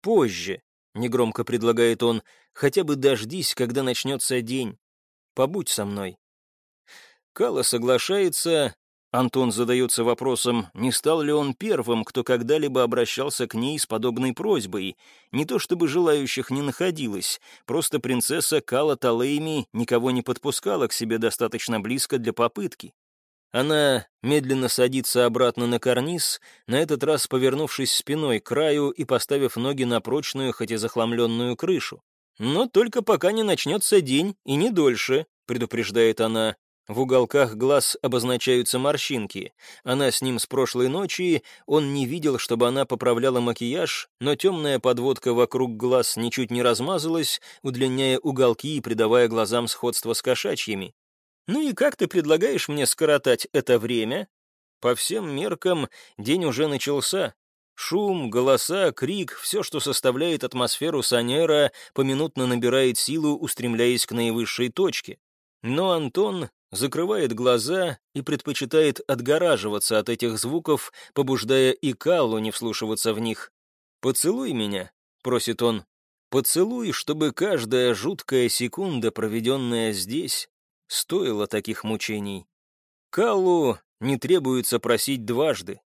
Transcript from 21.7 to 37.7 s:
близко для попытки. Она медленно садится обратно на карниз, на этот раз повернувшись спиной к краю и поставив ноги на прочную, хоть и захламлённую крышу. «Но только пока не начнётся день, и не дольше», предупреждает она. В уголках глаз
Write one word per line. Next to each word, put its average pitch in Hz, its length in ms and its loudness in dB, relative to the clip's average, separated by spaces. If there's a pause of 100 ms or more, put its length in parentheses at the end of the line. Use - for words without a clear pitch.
близко 123 380 -2
для 117 160 -2
попытки. 117 640 -4 (560)
Она 139 560 2 (160)
медленно 131 460 0
садится 123 580 2
обратно 120 400 2
на 120 120 0
карниз, 127 640 0 (260)
на 120 100 0
этот 147 280 0
раз 147 220 2
повернувшись 131 680 0
спиной 139 480 0
к - 60 -20
краю 147 420 2
и 139 160 -4
поставив 131 520 0
ноги 131 280 -2
на 120 160 2
прочную, 135 540 -4
хоть 110 160 -6
и 113 60 -2
захламлённую 117 760 0
крышу. 165 480 -4 (360)
«Но 156 280 0
только 233 360 2
пока 190 280 4
не 220 120 0
начнётся 190 580 2
день, 151 360 0 (100)
и 135 80 0
не 185 160 2
дольше», 143 560 2 (180)
предупреждает 113 800 2
она. 110 340 0 (320)
В 110 120 -4
уголках 127 540 4
глаз 131 480 2